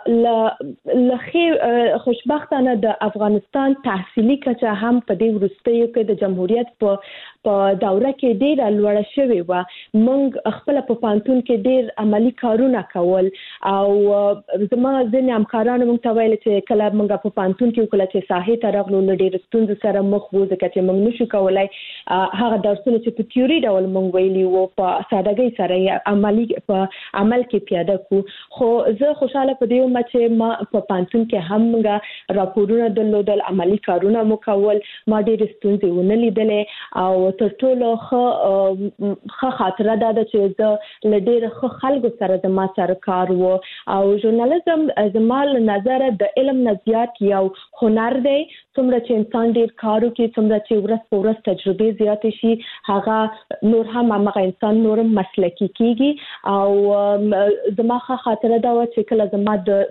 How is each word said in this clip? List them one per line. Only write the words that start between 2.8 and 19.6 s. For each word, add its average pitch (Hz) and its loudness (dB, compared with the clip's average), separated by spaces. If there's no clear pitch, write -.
افغانستان 214 0
تحصیلي 220 0
کچه 233 -2
هم 226 0
په 220 -2
دې 220 0
وروستیو 233 0
کې 233 0
د 214 0
جمهوریت 196 -2
په، 196 0
په 196 2
دوره 208 0
کې 247 0
ډېره 269 2
لوړه 208 2
شوې 233 2
وه. 180 -2
موږ 254 2
خپله 285 -2
په 240 -2
پوهنتون 226 0
کې 240 0
ډېر 247 0
عملي 214 2
کارونه 240 0
کول 185 2
او، 202 2
آ، 202 2
زما 262 0
ځینې 254 0
همکارانو 240 0
موږ 240 0
ته 233 0
ویل 220 2
چې 208 0
کله 208 2
موږ 208 0
په 202 -2
پوهنتون 196 0
کې 226 -2
وو، 220 2
کله 196 0
چې 185 -2
ساحې 185 -2
ته 214 0
راغلو، 196 0
له 190 2
ډېرو 190 0
ستونزو 220 0